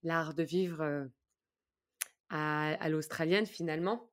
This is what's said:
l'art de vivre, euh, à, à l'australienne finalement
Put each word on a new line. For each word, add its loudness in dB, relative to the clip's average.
l'art 0
de 0
vivre, 0
euh, 0
à, 0
à -2
l'australienne 2
finalement -2